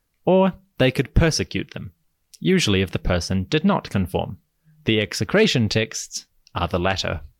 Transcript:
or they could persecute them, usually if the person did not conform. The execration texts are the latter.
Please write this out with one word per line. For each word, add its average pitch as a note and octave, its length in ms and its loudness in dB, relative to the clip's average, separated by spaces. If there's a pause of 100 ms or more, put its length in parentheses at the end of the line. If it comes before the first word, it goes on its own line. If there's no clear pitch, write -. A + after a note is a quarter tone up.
(240)
or F#3+ 300 4 (240)
they C3 120 4
could - 240 -2
persecute - 580 0
them, - 200 -14 (480)
usually G#2 420 2
if F#2 80 -2
the - 80 -4
person F#2 460 -2
did D#3 200 -2
not G3 260 0
conform. F2+ 480 -4 (480)
The A2 140 2
execration A#2 680 0
texts - 580 -4 (280)
are F2 140 -2
the F#2+ 100 -2
latter. F2+ 420 -2 (200)